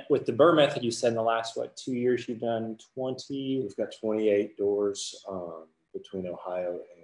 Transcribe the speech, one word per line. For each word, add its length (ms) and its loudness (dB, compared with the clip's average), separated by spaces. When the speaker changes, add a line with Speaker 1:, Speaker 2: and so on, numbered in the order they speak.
Speaker 1:
with 160 2
the 60 0
burr 220 8
method, 300 4
you 60 0
said 200 0
in 60 2
the 60 0
last, 340 0
what, 200 -6
two 180 -8
years 340 0
you've 120 -6
done 380 -4
twenty? 680 -4
Speaker 2:
We've 140 -8
got 140 -4
twenty-eight 580 2
doors, 720 -2
um, 360 -10
between 320 -10
Ohio 460 -6
and 80 -8